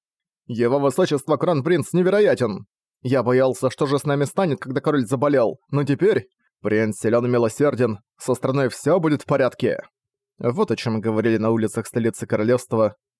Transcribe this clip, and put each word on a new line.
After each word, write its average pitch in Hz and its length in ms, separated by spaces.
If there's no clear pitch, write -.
«Его 120 320
высочество 143 580
кронпринц 160 560
невероятен! 170 760
Я 127 200
боялся, 127 480
что - 160
же 139 120
с - 60
нами 143 200
станет, 165 360
когда 135 200
король 147 240
заболел, 123 560
но 139 140
теперь 143 440
принц 107 380
силён 117 280
и - 20
милосерден, 120 720
со - 160
страной 135 340
всё 170 300
будет 160 240
в - 40
порядке!» 127 520
Вот 131 320
о 110 60
чём 113 240
говорили 110 360
на 110 140
улицах 110 360
столицы 113 400
королевства 110 680